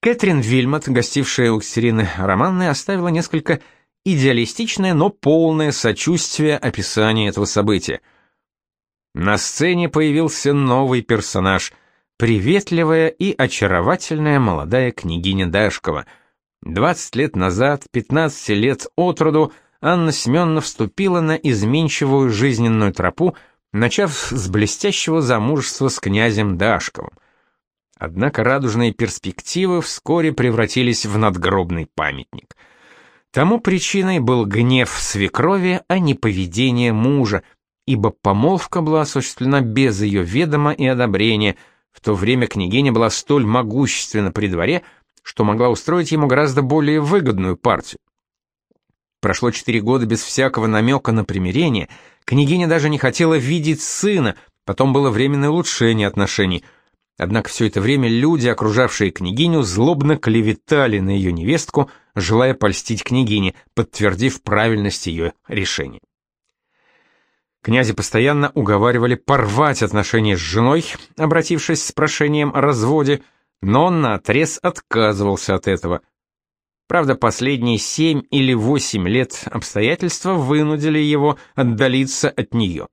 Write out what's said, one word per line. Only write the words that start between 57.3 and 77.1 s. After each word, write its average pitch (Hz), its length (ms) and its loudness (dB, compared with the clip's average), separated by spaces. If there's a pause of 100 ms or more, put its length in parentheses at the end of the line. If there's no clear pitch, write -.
все - 180 -2
это 101 120 -2
время 123 300 0
люди, 123 380 2
окружавшие 107 640 0
княгиню, 143 500 0
злобно 139 560 2
клеветали 113 840 0
на 95 120 -2
ее 95 200 0
невестку, 95 600 -2 (240)
желая 110 400 2
польстить 107 480 -2
княгине, 107 500 0 (220)
подтвердив 107 680 -2
правильность 104 640 0
ее 82 260 -4 (160)
решения. 73 520 -6 (1600)
Князя 113 300 2
постоянно 139 640 0
уговаривали 117 600 2
порвать 131 680 0
отношения 104 520 0
с 85 40 -4
женой, 113 440 0 (320)
обратившись 160 720 0
с - 80 -8
прошением 151 600 0
о 143 60 0
разводе, 139 640 2 (380)
но 117 240 4
он 175 160 2
наотрез 127 600 0
отказывался 101 960 0
от - 120 -4
этого. 87 340 -2 (880)
Правда, 151 260 2